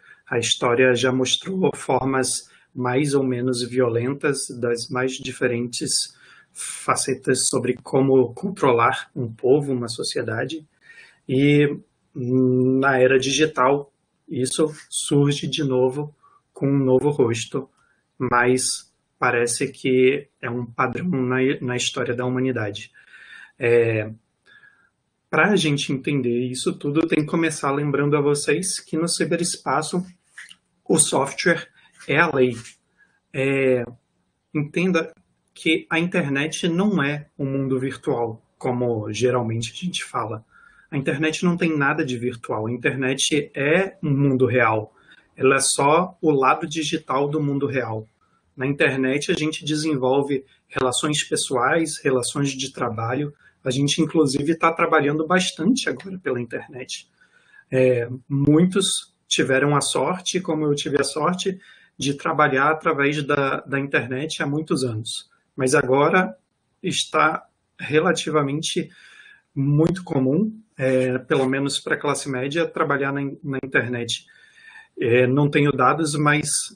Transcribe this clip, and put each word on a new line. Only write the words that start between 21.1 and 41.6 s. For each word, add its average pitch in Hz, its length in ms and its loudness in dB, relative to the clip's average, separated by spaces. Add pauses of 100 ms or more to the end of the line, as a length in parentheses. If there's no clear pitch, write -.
na 123 160 -4
história 120 400 -4
da 123 100 -4
humanidade. 127 680 -4 (640)
É, 117 540 2 (1160)
pra 180 260 4
gente 147 360 0
entender 127 540 -2
isso 127 280 -4
tudo, 147 340 -2
tem 156 140 0
que 151 100 -4
começar 156 400 -2
lembrando 147 440 0
a 147 60 2
vocês 147 580 0
que - 160 -10
no 165 120 0
ciberespaço 165 960 -2 (800)
o 160 140 4
software - 680 0 (400)
é 143 120 2
a 170 100 2
lei. 127 260 2 (800)
É, 135 500 2 (720)
entenda 165 580 0 (420)
que 165 360 0
a 165 80 0
internet 160 720 -2
não 175 340 2
é 147 260 -4 (120)
um 143 60 -4
mundo 135 340 -2
virtual, 120 680 -4 (140)
como 120 520 -2
geralmente 117 600 -2
a - 40 -18
gente - 280 -6
fala. 117 420 -8 (460)
A 147 60 -4
internet 151 460 -2
não 175 140 2
tem 165 180 0